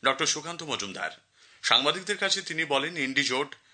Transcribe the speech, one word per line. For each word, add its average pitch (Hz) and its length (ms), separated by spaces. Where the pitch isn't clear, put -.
ডক্টর 135 220
সুকান্ত 160 360
মজুমদার। 101 480
সাংবাদিকদের 165 540
কাছে 190 260
তিনি 160 220
বলেন, 147 320
ইন্ডি 135 260
জোট 135 320